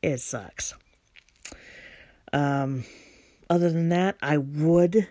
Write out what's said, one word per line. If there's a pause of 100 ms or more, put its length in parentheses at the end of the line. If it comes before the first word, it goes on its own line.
It
sucks. (1600)
Um, (640)
other
than
that,
I
would